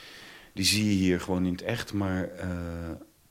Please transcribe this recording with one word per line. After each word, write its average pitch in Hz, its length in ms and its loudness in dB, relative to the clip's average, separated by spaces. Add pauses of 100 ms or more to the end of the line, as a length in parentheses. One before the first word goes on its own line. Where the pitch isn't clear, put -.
(520)
Die 95 120 -2
zie 101 200 4
je 107 60 4
hier 92 300 4
gewoon 90 260 0
in 90 60 2
het 87 100 -4
echt, 113 300 -4
maar, 92 360 0
eh, 85 600 -6 (400)